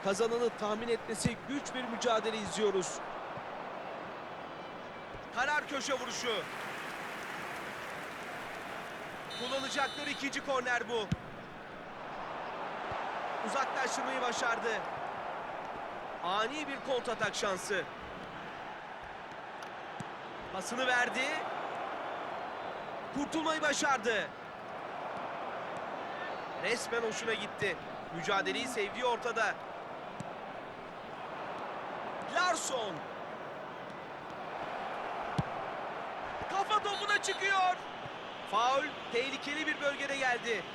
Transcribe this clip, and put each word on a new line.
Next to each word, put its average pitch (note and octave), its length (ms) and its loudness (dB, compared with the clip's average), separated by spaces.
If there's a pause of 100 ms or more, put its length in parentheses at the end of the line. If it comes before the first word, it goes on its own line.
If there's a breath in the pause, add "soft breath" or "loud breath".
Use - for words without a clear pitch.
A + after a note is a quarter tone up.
Kazananı A3+ 460 4
tahmin G#3+ 380 0
etmesi A3+ 500 2 (100)
güç C#4 280 -2
bir B3+ 80 0
mücadele A3 540 4
izliyoruz. G3 560 4 (2500)
Karar C#4+ 320 4
köşe C4+ 260 2
vuruşu. A#3+ 400 0 (3000)
Kullanacakları C4+ 680 0
ikinci C#4 360 0
korner B3 440 4
bu. A3 180 2 (2500)
Uzaklaştırmayı C4 760 2
başardı. A#3 480 4 (1500)
Ani A3+ 440 2
bir C4+ 260 0
kontratak A3 420 2
şansı. F#3+ 480 2 (2750)
Pasını A#3 340 2
verdi. B3 380 6 (1900)
Kurtulmayı D#4 480 2
başardı. B3+ 680 6 (2250)
Resmen A#3 380 2
hoşuna A3+ 320 0
gitti. G3+ 420 0 (400)
Mücadeleyi G3 520 2
sevdiği A3 380 0
ortada. A3+ 500 4 (2750)
Larsson. C4+ 600 4 (3500)
Kafa G#4 340 4
topuna G#4 380 4
çıkıyor. F#4+ 540 6 (760)
Faul B3+ 340 8 (260)
tehlikeli C#4 560 2
bir D4 140 2
bölgede C#4 360 2
geldi. A#3 460 4 (120)